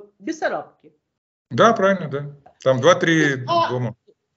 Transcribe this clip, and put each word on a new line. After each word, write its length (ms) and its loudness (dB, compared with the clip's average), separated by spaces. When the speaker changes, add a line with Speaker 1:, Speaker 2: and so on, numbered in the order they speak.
Speaker 1:
Бессарабки. 720 -10
Speaker 2:
Да, 240 4
правильно, 360 0
да. 220 -10
Там 160 2
два-три 680 2
Speaker 1:
А 220 0
Speaker 2:
дома. 260 -6